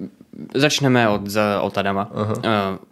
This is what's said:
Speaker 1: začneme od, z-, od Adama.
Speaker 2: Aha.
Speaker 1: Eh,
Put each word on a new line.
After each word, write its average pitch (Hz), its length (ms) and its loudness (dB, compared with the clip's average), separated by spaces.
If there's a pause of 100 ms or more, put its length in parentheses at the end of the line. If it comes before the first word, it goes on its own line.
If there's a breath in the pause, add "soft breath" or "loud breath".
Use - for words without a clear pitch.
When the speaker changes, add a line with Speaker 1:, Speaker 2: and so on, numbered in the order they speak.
(540)
Speaker 1:
začneme 127 540 4
od, 101 180 0
z-, 104 340 0
od 98 180 -2
Adama. 98 360 -2
Speaker 2:
Aha. 107 200 -2 (100)
Speaker 1:
Eh, 101 340 0 (140)